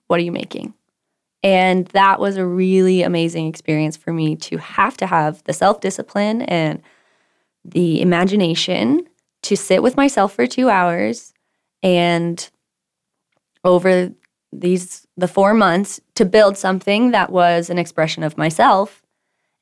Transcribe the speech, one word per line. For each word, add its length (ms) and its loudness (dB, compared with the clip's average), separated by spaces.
What 100 0
are 60 -2
you 80 -6
making?" 420 -10
And 440 2
that 300 4
was 180 -4
a 80 -2
really 580 2
amazing 440 -2
experience 500 -4
for 160 -8
me 240 -2
to 220 -10
have 380 -4
to 100 -6
have 380 -2
the 80 -4
self-discipline 880 -2
and 400 -4
the 360 -2
imagination 1080 0
to 140 -2
sit 280 0
with 120 0
myself 380 0
for 140 -2
two 200 -2
hours 640 -2
and 680 0
over 460 2
these, 540 -4
the 120 -2
four 260 2
months 460 0
to 80 2
build 340 4
something 540 0
that 180 0
was 400 2
an 80 -2
expression 460 -4
of 140 -6
myself. 640 0